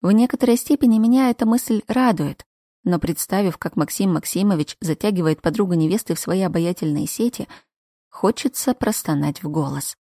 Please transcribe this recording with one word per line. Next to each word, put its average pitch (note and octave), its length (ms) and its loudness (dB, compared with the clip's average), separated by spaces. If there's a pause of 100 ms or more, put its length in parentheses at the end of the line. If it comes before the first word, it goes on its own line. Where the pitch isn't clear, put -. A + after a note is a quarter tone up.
В F3+ 120 2
некоторой A#3+ 440 4
степени A#3+ 420 2
меня B3 320 4
эта A#3 160 0
мысль A3 420 0
радует, A3 560 0 (400)
но, F3 160 0
представив, F#3 580 -2
как - 160 -8
Максим F3 400 0
Максимович F3 640 0
затягивает D#3+ 640 0
подругу F3+ 320 0
невесты E3 400 0
в - 60 -8
свои F#3+ 220 -2
обаятельные E3 680 -2
сети, - 400 -4 (600)
хочется - 640 -2
простонать D#3 680 -2
в - 60 -6
голос. C#3+ 480 -4 (120)